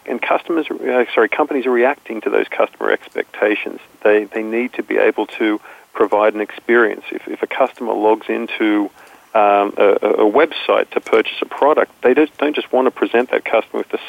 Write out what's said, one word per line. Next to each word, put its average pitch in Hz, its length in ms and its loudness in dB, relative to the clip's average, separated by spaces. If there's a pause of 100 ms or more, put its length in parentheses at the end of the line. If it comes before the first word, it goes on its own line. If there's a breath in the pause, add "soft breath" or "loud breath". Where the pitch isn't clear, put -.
and - 160 -6
customers, 160 480 -4
uh, 127 440 -2
sorry, 113 160 2
companies 147 360 -2
are 131 60 0
reacting 120 500 -2
to - 80 -4
those 104 180 0
customer - 440 -2
expectations. - 880 -4 (220)
They, 107 200 4
they 110 200 -8
need 117 300 -4
to 110 100 -6
be 104 140 -4
able 107 300 2 (140)
to 107 180 0 (340 loud breath)
provide 107 420 2
an 107 60 -4
experience. 117 720 0
If, - 160 -10
if - 160 -8
a - 40 -2
customer 120 460 -2
logs 107 360 2
into, 110 600 -2 (440 loud breath)
um, 101 440 4
a, 104 240 4
a, 107 80 0 (160)
a 107 60 4
website 113 600 2
to - 100 -4
purchase - 400 0
a - 40 -6
product, 139 460 0 (100)
they 127 140 4
just, 151 240 2
don't 147 160 -2
just 120 160 -8
want 127 160 2
to - 40 0
present 117 380 0
that - 160 -2
customer - 340 -2
with 107 100 -8
the - 200 -6